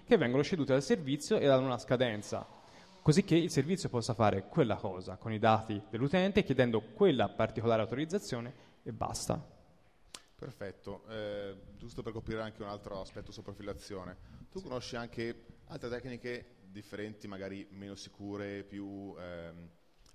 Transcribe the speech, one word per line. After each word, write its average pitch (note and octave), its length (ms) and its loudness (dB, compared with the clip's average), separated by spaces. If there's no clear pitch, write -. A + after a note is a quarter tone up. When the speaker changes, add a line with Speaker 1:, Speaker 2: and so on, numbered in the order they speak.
Speaker 1:
che A#3+ 120 8
vengono C3+ 280 6
cedute C#3+ 280 2
al C#3 100 6
servizio D3+ 560 0
e C#3+ 100 6
hanno C3 180 6
una B2 120 0
scadenza, A#2 680 0
così D#3+ 220 6
che - 100 4
il E3+ 160 4
servizio D3 380 0
possa A#2+ 260 -2
fare G2 300 4
quella G#2+ 320 2
cosa F#2 400 -6
con A2+ 160 -6
i G#2+ 80 -2
dati A2 400 4
dell'utente F3+ 540 2
chiedendo A#2+ 360 4
quella C3 480 4
particolare A2 540 2
autorizzazione B2+ 680 -4
e B2 80 -8
basta. - 520 -4
Speaker 2:
Perfetto, G2+ 720 -12
eh, G#2 480 -8
giusto A#2 260 -12
per A#2 100 -6
coprire A2 300 -4
anche A2 200 -8
un G2+ 60 -6
altro G2+ 320 -8
aspetto G2 320 -12
su G2 100 -14
profilazione, G2 720 -10
tu F#3+ 60 -12
Speaker 1:
Sì. F#3+ 60 -10
Speaker 2:
conosci B2+ 300 -8
anche A#2+ 520 -6
altre C#3 220 -10
tecniche B2 680 -8
differenti, G#2 560 -10
magari G2 440 -8
meno G2 260 -12
sicure, G2+ 680 -8
più, G2 560 -10
ehm, E2+ 500 -12